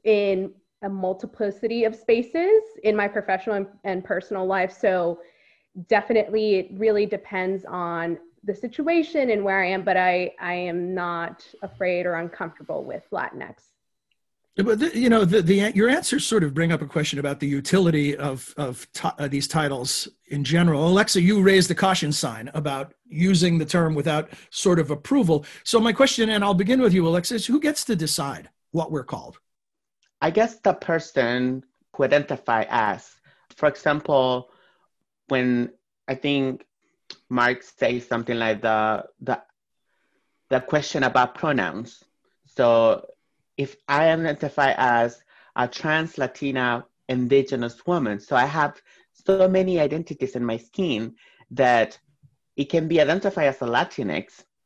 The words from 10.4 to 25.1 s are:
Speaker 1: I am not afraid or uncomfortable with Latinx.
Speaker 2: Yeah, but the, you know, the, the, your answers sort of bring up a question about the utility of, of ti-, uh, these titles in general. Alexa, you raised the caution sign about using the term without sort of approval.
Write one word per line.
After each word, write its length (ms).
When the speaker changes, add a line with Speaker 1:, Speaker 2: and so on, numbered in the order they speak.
Speaker 1:
I 140
am 380
not 520
afraid 440
or 100
uncomfortable 680
with 300
Latinx. 480
Speaker 2:
Yeah, 80
but 160
the, 180
you 100
know, 160
the, 180
the, 320
your 140
answers 380
sort 180
of 100
bring 200
up 80
a 40
question 320
about 220
the 80
utility 720
of, 400
of 340
ti-, 160
uh, 120
these 180
titles 640
in 160
general. 460
Alexa, 320
you 200
raised 280
the 60
caution 360
sign 420
about 400
using 500
the 60
term 320
without 360
sort 300
of 120
approval. 540